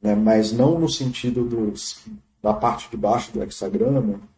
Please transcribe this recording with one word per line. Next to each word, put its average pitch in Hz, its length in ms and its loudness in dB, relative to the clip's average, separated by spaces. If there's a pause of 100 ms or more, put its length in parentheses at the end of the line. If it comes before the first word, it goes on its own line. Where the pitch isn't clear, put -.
né? 104 140 2
Mas 110 380 4
não 143 260 4
no 160 80 2
sentido 123 560 -2
dos, 113 640 -4 (340)
da 107 120 2
parte 117 360 -2
de 117 60 -12
baixo 110 380 -2
do 107 100 -4
hexagrama 107 760 -2 (160)